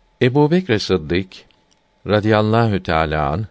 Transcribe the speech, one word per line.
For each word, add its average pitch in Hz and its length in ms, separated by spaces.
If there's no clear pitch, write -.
Ebu 143 300
Bekr 180 260
Sıddık 90 500
radıyallahu 107 760
teâlâ 76 460
anh 98 220